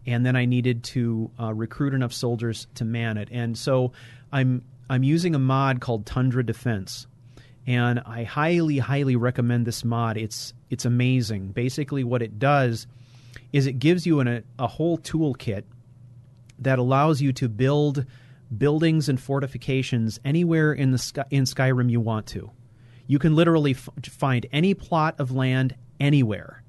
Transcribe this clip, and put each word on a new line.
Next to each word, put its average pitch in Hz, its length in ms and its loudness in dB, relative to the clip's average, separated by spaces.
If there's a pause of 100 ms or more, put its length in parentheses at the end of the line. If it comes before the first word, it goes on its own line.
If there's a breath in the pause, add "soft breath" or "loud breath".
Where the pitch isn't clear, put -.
and 120 220 0
then 127 100 2
I 123 80 2
needed 123 400 0
to, 117 460 -2 (100)
uh, 113 140 -4
recruit 135 400 -4
enough 127 180 -2
soldiers 117 640 -4
to - 100 -6
man 113 320 -4
it. 104 140 -8
And 117 260 -6
so 127 360 0 (400 loud breath)
I'm, 127 300 2 (280)
I'm 127 120 0
using 165 320 2
a 147 40 0
mod 131 420 0
called 110 240 -4
Tundra 127 400 0
Defense, 110 640 -6 (600 loud breath)
and 123 380 0
I 113 200 -10
highly, 156 540 0
highly 135 380 0
recommend 120 500 0
this 117 180 -6
mod. 117 340 -2
It's, - 340 -10 (160)
it's - 160 -6
amazing. 120 680 0
Basically, 131 520 -4
what 120 160 -2
it 107 180 -8
does 135 480 2 (680 loud breath)
is 135 140 2
it 135 120 -2
gives 165 280 2
you 156 140 4
an, 123 80 2
a, 117 140 -2 (160)
a 127 80 -2
whole 160 320 -2
toolkit 131 640 -2 (960)
that 131 200 2
allows 135 440 4
you 139 100 2
to 127 160 -2
build 135 560 2 (520 loud breath)
buildings 156 520 2
and 131 120 2
fortifications 131 1040 -2
anywhere 160 480 2
in 135 180 2
the 127 80 2
Sky-, - 320 -6
in 139 140 2
Skyrim 127 460 2
you 117 100 2
want 110 280 -2
to. 98 220 -10 (560 loud breath)
You 143 120 2
can 156 180 4
literally 160 360 4
f-, - 160 -6 (160)
find 123 480 -2
any 180 220 2
plot 160 440 -2
of 135 120 -2
land 131 440 0 (260)
anywhere 127 680 2